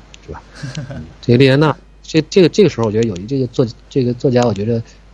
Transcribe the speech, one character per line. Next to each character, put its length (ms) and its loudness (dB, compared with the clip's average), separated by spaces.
是 60 -14
吧？ 100 -18
<laughs> 260 -12
嗯， 140 -14
这 120 0
个 40 4
莉 80 6
莲 140 4
娜， 180 2
这， 200 -2
这 180 0
个， 80 6
这 140 0
个 60 4
时 120 -6
候 60 0
我 60 -2
觉 80 0
得 80 0
有 80 -8
一， 100 -12
这 120 -6
个 100 -2
作-， 180 -2
这 140 -2
个 100 -2
作 160 -2
家， 120 2
我 120 0
觉 100 -6
得， 180 -2